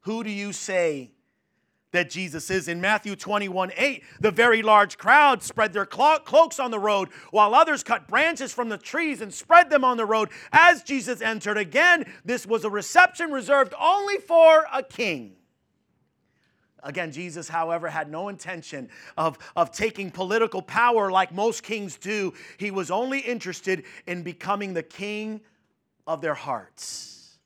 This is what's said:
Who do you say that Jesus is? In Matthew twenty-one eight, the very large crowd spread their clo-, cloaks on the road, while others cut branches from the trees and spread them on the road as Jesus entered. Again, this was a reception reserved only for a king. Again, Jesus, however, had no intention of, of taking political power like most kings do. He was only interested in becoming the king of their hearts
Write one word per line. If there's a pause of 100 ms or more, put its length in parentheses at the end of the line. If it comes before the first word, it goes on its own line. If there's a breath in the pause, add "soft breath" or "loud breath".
Who
do
you
say (800)
that
Jesus
is?
In
Matthew
twenty-one
eight, (160 loud breath)
the
very
large
crowd
spread
their
clo-,
cloaks
on
the
road, (220 loud breath)
while
others
cut
branches
from
the
trees
and
spread
them
on
the
road (240 loud breath)
as
Jesus
entered.
Again, (180 loud breath)
this
was
a
reception
reserved
only
for
a
king. (1500)
Again,
Jesus,
however,
had
no
intention (280 loud breath)
of, (160 loud breath)
of
taking
political
power
like
most
kings
do. (220 loud breath)
He
was
only
interested (240 loud breath)
in
becoming
the
king (680)
of
their
hearts